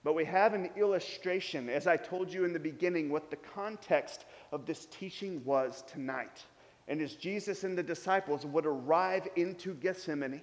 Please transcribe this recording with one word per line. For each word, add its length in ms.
But 120
we 100
have 300
an 220
illustration, 920
as 180
I 100
told 360
you 120
in 80
the 80
beginning, 500
what 180
the 80
context 880
of 120
this 220
teaching 580
was 420
tonight. 580
And 140
as 120
Jesus 500
and 120
the 60
disciples 640
would 200
arrive 600
into 380
Gethsemane 680